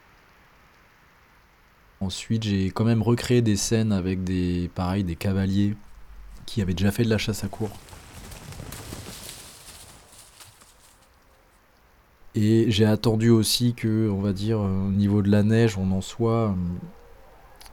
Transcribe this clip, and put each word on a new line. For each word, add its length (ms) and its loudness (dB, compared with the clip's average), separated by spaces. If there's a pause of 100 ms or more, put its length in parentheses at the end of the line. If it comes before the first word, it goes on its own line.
(2000)
Ensuite, 440 -4
j'ai 240 0
quand 180 -2
même 160 2
recréé 400 2
des 160 2
scènes 340 0
avec 320 0
des, 520 0
pareil, 280 0
des 120 -4
cavaliers 600 0 (680)
qui 160 -4
avaient 140 0
déjà 160 0
fait 120 0
de 60 0
la 80 2
chasse 260 -4
à 60 -6
courre. 220 -8 (4000)
Et 340 4
j'ai 160 4
attendu 440 2
aussi 440 4
que, 360 0
on 120 0
va 120 0
dire, 260 -2
euh, 280 0
au 40 0
niveau 300 4
de 100 4
la 100 4
neige, 360 4
on 140 0
en 100 0
soit, 520 -2 (1200)